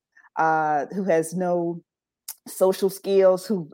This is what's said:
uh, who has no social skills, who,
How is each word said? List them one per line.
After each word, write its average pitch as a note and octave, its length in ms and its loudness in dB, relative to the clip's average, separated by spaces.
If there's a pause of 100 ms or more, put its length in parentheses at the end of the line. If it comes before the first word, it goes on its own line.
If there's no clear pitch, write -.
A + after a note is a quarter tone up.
(380)
uh, D#3 480 0 (100)
who G3+ 80 -4
has E3 320 0
no F3 460 -2 (680)
social F#3+ 420 0
skills, F#3+ 560 2
who, F3 280 -4